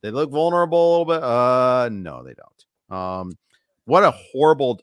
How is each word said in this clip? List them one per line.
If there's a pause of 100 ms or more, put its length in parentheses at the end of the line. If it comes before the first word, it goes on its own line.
They
look
vulnerable
a
little
bit.
Uh,
no,
they
don't.
Um, (500)
what
a
horrible,